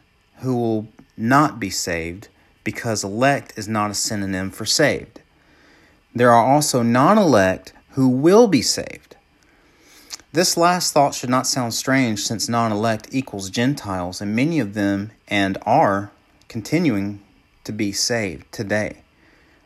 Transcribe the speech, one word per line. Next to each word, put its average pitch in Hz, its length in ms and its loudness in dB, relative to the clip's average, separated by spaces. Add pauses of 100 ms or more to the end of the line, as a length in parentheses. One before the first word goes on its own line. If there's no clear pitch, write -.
(420)
who 127 120 -2
will 110 340 -2 (280)
not 123 420 2
be 101 120 -6
saved, 85 580 -6 (340)
because 110 400 -6
elect 113 540 -2
is 110 100 -10
not 107 240 -2
a 98 40 -8
synonym 95 580 -4
for - 120 -12
saved. - 560 -2 (960)
There 123 160 4
are 117 140 6
also 135 400 2
non-elect 127 880 4 (200)
who 131 160 2
will 170 380 6
be 139 160 2
saved. - 540 -8 (1160)
This 165 240 0
last 175 360 2
thought 139 240 2
should 123 140 -6
not 127 180 0
sound 120 260 -4
strange, 123 460 0
since 110 280 -6
non-elect 113 640 -2
equals 101 400 -8
Gentiles, 101 680 -4
and 104 160 -4
many 151 240 0
of 104 140 -6
them 101 360 -2 (160)
and 98 360 -2
are 104 500 2 (340)
continuing 104 760 -2 (420)
to 113 80 -8
be 107 200 -4
saved 101 580 -4
today. 104 520 -6 (640)